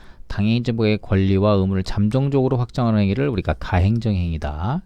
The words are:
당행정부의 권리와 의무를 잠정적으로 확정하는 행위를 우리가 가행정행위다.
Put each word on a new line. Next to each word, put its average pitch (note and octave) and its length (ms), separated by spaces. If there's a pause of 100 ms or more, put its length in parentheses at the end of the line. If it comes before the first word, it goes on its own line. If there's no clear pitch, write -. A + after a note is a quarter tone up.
(280)
당행정부의 A2+ 720
권리와 G2 520
의무를 F#2+ 300
잠정적으로 C3 760
확정하는 A#2 420
행위를 G#2 300
우리가 F#2 240
가행정행위다. F#2 1300